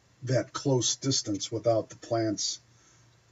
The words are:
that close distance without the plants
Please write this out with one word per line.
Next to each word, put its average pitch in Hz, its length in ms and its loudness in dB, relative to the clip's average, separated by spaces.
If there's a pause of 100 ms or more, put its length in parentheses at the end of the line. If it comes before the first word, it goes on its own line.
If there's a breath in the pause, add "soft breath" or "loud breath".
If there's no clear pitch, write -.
(240)
that 123 300 0
close 131 420 2
distance 113 560 -2
without 113 380 2
the - 60 -16
plants - 640 -2 (720 soft breath)